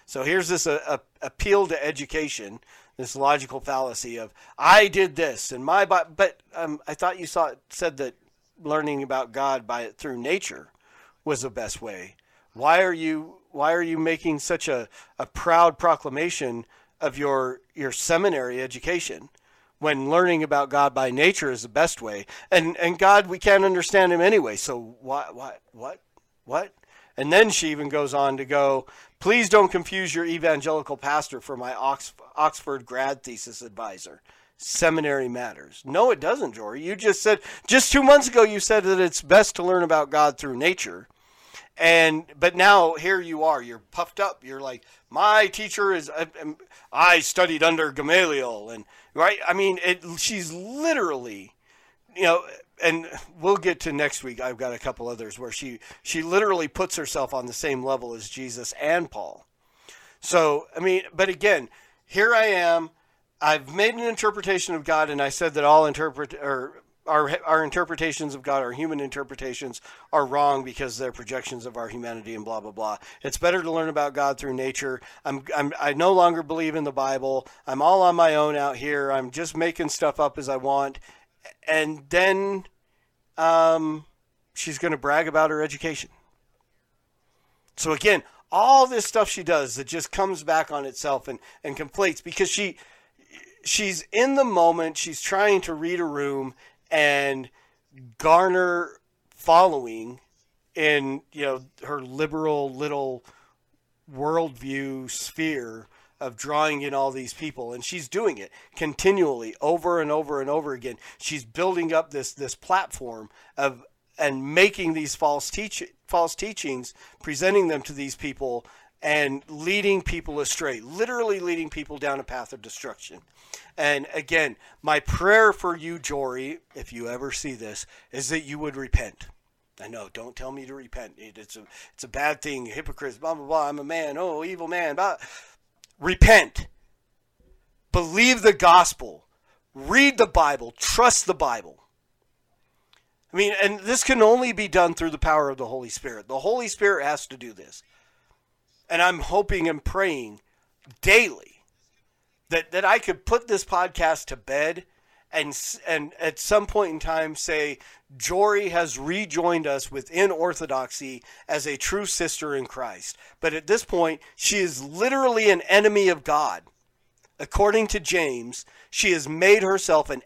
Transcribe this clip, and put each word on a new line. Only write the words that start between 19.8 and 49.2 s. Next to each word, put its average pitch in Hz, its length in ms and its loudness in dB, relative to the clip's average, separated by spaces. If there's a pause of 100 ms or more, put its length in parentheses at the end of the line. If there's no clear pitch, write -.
learning 170 320 4
about 143 260 0
God 143 240 2
by 131 160 0
nature 147 400 2
is 117 140 -6
the 117 60 -14
best 147 300 0
way? 104 280 -10 (240)
And, 170 260 2
and 170 220 -2
God, 202 260 8
we 180 140 -8
can't 196 260 6
understand 185 480 4
him 170 80 4
anyway, 175 340 4
so 120 460 -8
why, 135 300 -6
why, 123 240 -16 (160)
what, 127 280 -16 (460)
what? 160 300 -6 (420)
And 143 160 0
then 214 160 8
she 160 200 -2
even 147 200 -6
goes 143 240 -2
on 139 240 0
to 131 80 -8
go, 139 420 0 (320)
"Please 226 280 2
don't 196 240 6
confuse 180 440 -4
your 170 100 -2
evangelical 156 720 -2
pastor 143 440 -4
for 139 140 -12
my 123 200 -10
Ox-, 135 380 -4 (220)
Oxford 143 520 -4
grad 135 340 -6
thesis 120 400 -16
advisor. 101 640 -14 (340)
Seminary 151 720 0
matters." 117 560 -12
No, 180 240 4
it 202 100 2
doesn't, 170 340 -4
Jory. 110 280 -10
You 175 140 -6
just 202 260 2
said, 214 200 2 (260)
just - 240 4
two 277 100 6
months 277 260 10
ago, 240 140 6
you 214 180 4
said 214 260 2
that 190 140 4
it's 180 220 0
best 190 360 6
to 175 60 -4
learn 180 200 2
about 156 260 2
God 147 300 2
through 135 180 -6
nature. 120 500 -2 (720)
And, 165 480 6 (140)
but 175 160 2
now 180 400 6
here 180 260 -2
you 160 220 -6
are, 151 180 2
you're 117 180 -16 (120)
puffed - 280 -6
up. 196 240 -2
You're 135 160 -14
like, 131 240 -12 (280)
"My 208 340 6
teacher 202 480 -2
is, 156 160 -4
I, 156 160 -6 (160)
I'm, 151 160 -10 (340)
I 170 280 6
studied 165 420 0
under 160 300 2
Gamaliel," 139 800 0
and, 110 140 -16 (280)
right? 185 240 2 (100)